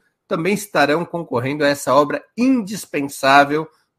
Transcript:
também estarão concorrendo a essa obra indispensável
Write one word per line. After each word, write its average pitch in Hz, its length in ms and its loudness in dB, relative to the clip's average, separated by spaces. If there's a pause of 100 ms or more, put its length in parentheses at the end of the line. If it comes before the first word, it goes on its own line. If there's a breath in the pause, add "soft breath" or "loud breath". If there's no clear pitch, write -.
(260)
também 185 280 -2
estarão 156 500 0
concorrendo 147 640 -4
a - 20 2
essa 143 260 -2
obra 143 300 2 (140)
indispensável 156 1300 0 (320)